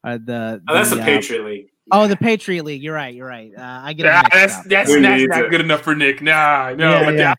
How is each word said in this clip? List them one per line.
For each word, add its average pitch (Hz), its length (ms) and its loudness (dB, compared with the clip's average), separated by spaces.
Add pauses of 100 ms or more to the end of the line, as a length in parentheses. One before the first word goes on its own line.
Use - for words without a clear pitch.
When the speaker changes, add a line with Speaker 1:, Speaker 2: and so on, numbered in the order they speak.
Speaker 1:
uh, 120 200 -8
the, 113 440 -10
Speaker 2:
Oh, 151 60 -2
that's 202 160 0
Speaker 1:
the, 117 80 -2
Speaker 2:
the 113 40 -6
Speaker 1:
uh, 110 40 -8
Speaker 2:
Patriot 117 400 -2
League. 104 240 -12 (220)
Speaker 1:
Oh, 208 160 4
the 202 100 -2
Patriot 202 460 -2
League. 143 200 -12
You're 156 120 -10
right. 135 180 -10
You're 127 140 -16
right. 113 280 -16
Uh, 127 280 -16
I 151 100 -8
get 160 120 -4
it 160 40 6
Speaker 3:
Nah, 170 140 6
Speaker 1:
mixed 175 100 4
Speaker 3:
that's, 190 220 4
Speaker 1:
up. 185 100 -14
Speaker 3:
that's, 190 280 2
Speaker 2:
Who 147 80 6
Speaker 3:
that's 131 200 4
Speaker 2:
needs 131 80 0
Speaker 3:
not - 160 0
Speaker 2:
it? 160 60 -6
Speaker 3:
good 165 100 2
enough 156 200 -2
for 156 140 -2
Nick. 139 260 0
Nah, 147 540 0
no, 160 160 2
Speaker 1:
Yeah, 156 140 4
Speaker 3:
but 151 100 0
Speaker 1:
yeah. 160 220 2